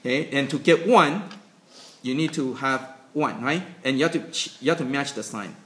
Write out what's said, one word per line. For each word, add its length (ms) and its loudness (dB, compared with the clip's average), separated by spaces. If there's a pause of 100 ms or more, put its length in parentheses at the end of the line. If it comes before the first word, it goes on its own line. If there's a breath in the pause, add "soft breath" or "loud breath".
Okay, 300 -2
and 180 0
to 80 -2
get 300 4
one, 420 4 (720 loud breath)
you 140 -4
need 180 0
to 220 -2
have 260 0 (320)
one, 300 -2
right? 180 0 (220)
And 160 0
you 40 4
have 100 2
to 180 -4
ch-, 280 -8
you 120 0
have 80 0
to 40 -4
match 300 -4
the 80 -8
sign. 340 -10 (100)